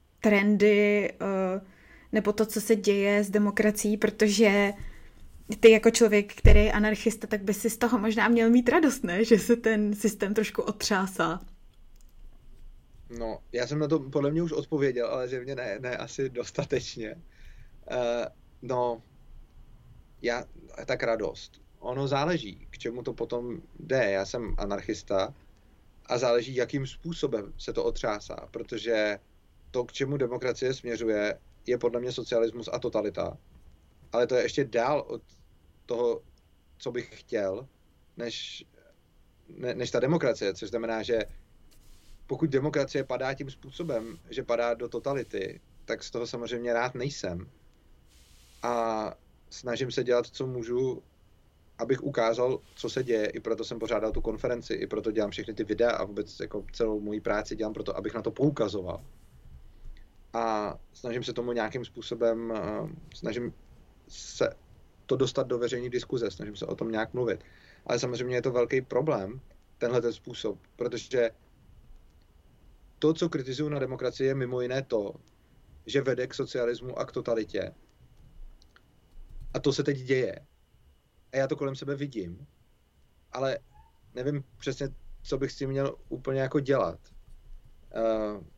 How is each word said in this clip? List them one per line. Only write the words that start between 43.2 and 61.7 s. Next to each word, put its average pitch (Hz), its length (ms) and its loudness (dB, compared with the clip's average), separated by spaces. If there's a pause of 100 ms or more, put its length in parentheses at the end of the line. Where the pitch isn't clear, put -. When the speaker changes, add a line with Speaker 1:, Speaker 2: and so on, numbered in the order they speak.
Speaker 2:
tím 135 160 -10
způsobem, 135 680 -8 (120)
že 127 120 -6
padá 117 320 0
do 117 140 -6
totality, 117 720 -6 (240)
tak - 180 -6
z - 80 -12
toho 117 160 -4
samozřejmě 120 460 -4
rád 120 220 0
nejsem. 101 560 -6 (1120)
A 113 520 0 (360)
snažím 123 400 -6
se 120 140 0
dělat, 120 220 2
co - 200 -6
můžu, 123 560 -2 (760)
abych 123 240 0
ukázal, 120 580 2 (140)
co - 160 -6
se 131 140 -2
děje. 110 220 2
I 110 140 -4
proto 110 240 -2
jsem 117 140 -8
pořádal 110 340 0
tu 113 80 0
konferenci, 117 540 -4
i - 120 -4
proto 110 240 -4
dělám 104 200 0
všechny 107 240 -8
ty 110 100 -4
videa 107 260 2
a 95 140 0
vůbec 101 360 -8
jako 95 320 -8
celou 110 280 0
moji 104 200 -4
práci 107 360 -2
dělám 110 160 -4
proto, 104 240 -6
abych 104 180 -6
na 110 80 -6
to 117 80 -4
poukazoval. 104 760 -2 (1300)
A 107 420 -2 (180)
snažím 123 320 -6
se 120 80 -6
tomu 120 200 -4
nějakým 117 320 -2